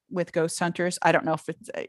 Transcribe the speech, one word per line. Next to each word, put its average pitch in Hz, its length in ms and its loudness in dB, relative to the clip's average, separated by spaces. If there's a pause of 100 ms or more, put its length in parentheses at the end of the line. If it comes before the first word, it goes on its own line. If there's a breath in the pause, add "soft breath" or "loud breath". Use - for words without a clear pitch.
(100)
with 175 220 -4
ghost 165 260 0
hunters. 175 440 -2
I 165 100 6
don't 165 140 2
know 160 80 0
if - 140 -6
it's, - 260 -12
uh, - 140 -8